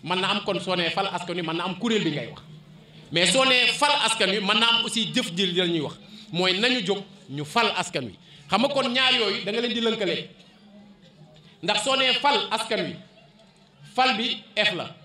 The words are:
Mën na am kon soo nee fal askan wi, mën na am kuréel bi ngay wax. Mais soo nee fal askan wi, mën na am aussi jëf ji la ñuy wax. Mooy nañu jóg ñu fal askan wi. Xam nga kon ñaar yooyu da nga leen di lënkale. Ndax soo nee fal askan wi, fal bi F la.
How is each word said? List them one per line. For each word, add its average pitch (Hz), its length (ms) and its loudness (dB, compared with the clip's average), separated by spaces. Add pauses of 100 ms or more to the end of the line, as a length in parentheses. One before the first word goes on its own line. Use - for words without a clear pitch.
Mën 180 160 -2
na 170 100 0
am 202 140 -2
kon 190 160 -2
soo 185 160 -2
nee 170 140 0
fal 196 160 -2
askan 175 300 -6
wi, 180 60 -4
mën 160 140 -4
na 175 80 -2
am 185 140 -4
kuréel 220 260 2
bi 160 60 2
ngay 135 180 -6
wax. - 140 -16 (680)
Mais 170 220 2
soo 262 120 4
nee 247 220 4
fal 285 240 2 (140)
askan 214 260 2
wi, 214 100 0
mën 202 200 2
na 233 80 4
am 233 160 2
aussi 214 280 -4
jëf 180 220 -2
ji 190 180 0
la 175 140 2
ñuy 170 140 0
wax. 131 140 -6 (380)
Mooy 185 280 2
nañu 247 260 2
jóg 196 160 -2 (280)
ñu 143 140 -6
fal 214 320 2
askan 170 280 -4
wi. 95 100 -10 (360)
Xam 196 100 4
nga 277 80 2
kon 262 240 0
ñaar 262 220 4
yooyu 214 300 0
da 196 80 -4
nga 233 100 -2
leen 240 100 -2
di 226 80 -2
lënkale. 214 480 -2 (1300)
Ndax 208 200 0
soo 262 140 2
nee 262 160 2
fal 285 380 2
askan 220 340 -2
wi, 143 120 -8 (1000)
fal 254 220 4
bi 240 200 -4 (180)
F 202 200 0
la. 139 200 -8 (100)